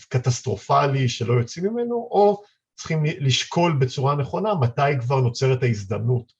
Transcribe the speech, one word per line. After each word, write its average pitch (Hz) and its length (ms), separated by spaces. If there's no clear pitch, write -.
קטסטרופלי 131 1000
שלא 117 240
יוצאים 123 320
ממנו, 240 300
או 208 460
צריכים 160 300
לשקול 151 760
בצורה 135 360
נכונה 180 400
מתי 139 460
כבר 131 200
נוצרת 131 420
ההזדמנות 110 760